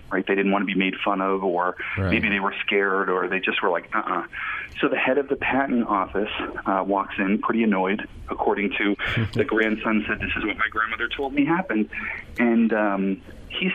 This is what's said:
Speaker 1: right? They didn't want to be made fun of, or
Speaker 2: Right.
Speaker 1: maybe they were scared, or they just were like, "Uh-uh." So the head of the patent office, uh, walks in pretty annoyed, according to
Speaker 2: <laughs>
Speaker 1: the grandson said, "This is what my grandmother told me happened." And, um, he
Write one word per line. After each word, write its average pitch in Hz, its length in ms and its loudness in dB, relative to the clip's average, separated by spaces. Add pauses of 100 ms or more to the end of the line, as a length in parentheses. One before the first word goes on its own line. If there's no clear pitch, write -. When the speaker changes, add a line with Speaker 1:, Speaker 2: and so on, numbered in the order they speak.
Speaker 1:
right? 92 160 0
They 98 120 2
didn't 98 160 2
want 101 100 2
to 95 40 0
be 95 120 0
made 95 160 2 (100)
fun 101 160 2
of, 95 220 0
or 90 340 0 (220)
Speaker 2:
Right. 95 100 0
Speaker 1:
maybe 110 200 2
they 101 100 2
were 98 160 0 (100)
scared, 98 460 2
or 90 180 2
they 95 120 0
just - 200 0
were 104 80 2
like, 85 260 0
"Uh-uh." 90 280 -2 (580)
So 151 80 4
the 131 80 0
head 131 220 2
of 135 100 0
the 139 80 0
patent 123 520 0
office, 98 420 0 (360)
uh, 95 200 2
walks 98 320 0
in 101 220 2
pretty 113 240 2
annoyed, 98 420 2 (240)
according 101 480 0
to 101 180 2 (180)
Speaker 2:
<laughs> 113 200 0
Speaker 1:
the 110 100 2
grandson 110 640 2
said, 110 140 -2
"This 95 160 -4
is - 80 -2
what 98 120 -4
my - 140 0
grandmother 110 380 -4
told 135 260 -4
me 143 100 4
happened." 151 460 0 (480)
And, 117 340 6
um, 98 480 2 (280)
he 185 260 -2